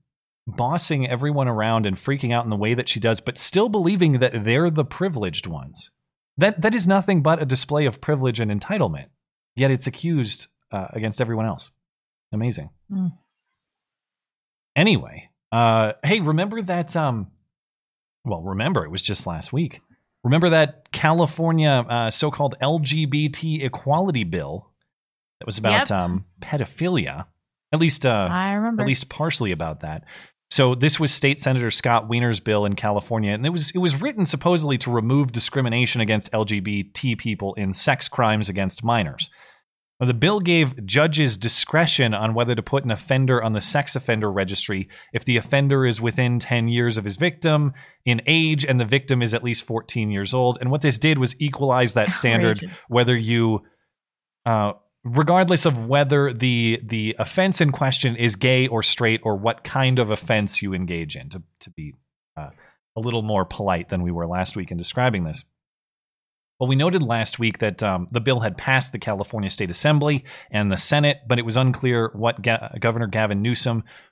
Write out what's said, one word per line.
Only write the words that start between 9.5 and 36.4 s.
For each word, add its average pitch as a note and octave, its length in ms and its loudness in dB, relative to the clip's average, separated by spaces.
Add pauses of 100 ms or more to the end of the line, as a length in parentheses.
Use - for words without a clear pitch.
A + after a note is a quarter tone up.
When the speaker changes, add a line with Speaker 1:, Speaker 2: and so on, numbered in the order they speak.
Speaker 1:
Yet C3+ 160 2
it's B2+ 160 0
accused, C3+ 600 -4 (240)
uh, G2 200 -6
against A2 300 -6
everyone A2+ 240 -2
else. - 240 -6 (640)
Amazing. G#2+ 380 -4 (220)
Speaker 2:
Mm. F#3 220 -4 (1600)
Speaker 1:
Anyway, C#3+ 540 0 (220)
uh, A2+ 420 4 (100)
hey, G3+ 160 2
remember F#3 420 0
that, F3 340 -4
um, B2 320 -2 (960)
well, F#2+ 160 -4
remember, G2 440 -2
it D2+ 60 -14
was F2+ 100 -6
just - 260 -4
last E2 240 -8
week. C#3+ 300 -4 (420)
Remember D#3+ 260 4
that D#3+ 420 2
California, E3 760 2 (200)
uh, A#2 220 0
so-called D3 500 -2
L D3+ 180 0
G D3+ 260 0
B D3 240 0
T D#3 340 -4
equality C#3+ 600 -2
bill D#2+ 440 -6 (720)
that - 80 -14
was G2+ 100 -6
about, G#2+ 320 2
Speaker 2:
Yep. - 20 0
Speaker 1:
um, F#2 340 -2 (160)
pedophilia? C#3+ 840 -4 (480)
At D#3 60 2
least, D#3+ 260 2
uh, G#2+ 260 2
Speaker 2:
I F#3 220 -2
remember. G#3+ 300 -2
Speaker 1:
at G3+ 40 0
least C3+ 220 -2
partially C#3+ 420 -2
about D#2+ 300 -6
that. D#3 220 -10 (480)
So B2+ 240 4
this D3 240 2
was D3+ 140 2
State C#3 260 2
Senator B2+ 320 0
Scott A2+ 380 2
Wiener's A#2+ 300 0
bill G#2 260 0
in G2+ 100 0
California, G#2 580 -2
and A2 120 -4
it D#3 40 0
was, E3+ 220 -4
it F#3 60 -4
was E3+ 240 0
written A3 240 0
supposedly D#3 540 0
to B2+ 120 -4
remove B2 400 2
discrimination A#2+ 680 0
against G#2+ 320 0
L A2 120 2